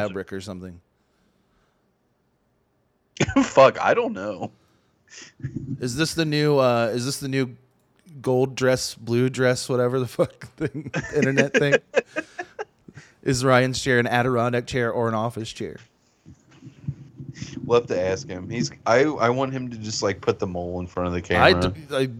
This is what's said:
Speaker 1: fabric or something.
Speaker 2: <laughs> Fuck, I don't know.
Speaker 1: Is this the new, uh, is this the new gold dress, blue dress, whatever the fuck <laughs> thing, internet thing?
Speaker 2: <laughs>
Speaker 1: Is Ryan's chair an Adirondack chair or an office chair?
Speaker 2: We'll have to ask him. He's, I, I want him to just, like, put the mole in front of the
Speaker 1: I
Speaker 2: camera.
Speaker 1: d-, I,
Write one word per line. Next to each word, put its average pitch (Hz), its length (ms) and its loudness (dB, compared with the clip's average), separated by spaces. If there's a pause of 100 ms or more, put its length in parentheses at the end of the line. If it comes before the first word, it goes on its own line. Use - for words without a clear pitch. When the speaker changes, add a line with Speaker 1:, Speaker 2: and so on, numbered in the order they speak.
Speaker 1:
fabric 95 260 -8
or 98 80 -8
something. 92 400 -14 (2500)
Speaker 2:
<laughs> - 240 2
Fuck, - 380 6
I 90 120 4
don't 240 200 0
know. 101 380 -8 (1300)
Speaker 1:
Is 123 160 -6
this 156 200 0
the 160 100 0
new, 147 320 2
uh, 120 360 4
is 120 120 -2
this 135 140 -4
the 143 80 -8
new 131 280 -2 (680)
gold 131 340 2
dress, 127 400 0
blue 120 340 2
dress, 127 400 0
whatever 123 300 0
the 123 80 -2
fuck - 400 -4
<laughs> - 100 -20
thing, 143 340 -8 (240)
internet 139 380 2
thing? 147 220 4 (680)
Speaker 2:
<laughs> - 800 -18
Speaker 1:
Is 127 220 0
Ryan's 131 360 4
chair 123 180 2
an 120 80 2
Adirondack 120 600 0
chair 120 240 -2
or 117 160 0
an 113 80 -2
office 113 360 -4
chair? - 260 -10 (1900)
Speaker 2:
We'll 120 140 4
have 120 80 -8
to 101 120 -2
ask 92 280 -2
him. 92 220 -10
He's, 120 200 -4 (160)
I, 117 200 6
I 120 240 0
want 131 220 -2
him 127 200 -6
to 117 60 -12
just, 107 260 -8
like, 98 180 -2
put 113 180 0
the 107 80 -2
mole 90 320 -6
in 90 80 -6
front 90 200 -6
of 87 60 -4
the 87 220 -4
Speaker 1:
I 131 160 6
Speaker 2:
camera. 92 200 2
Speaker 1:
d-, 143 240 -10
I, 135 40 -2 (200)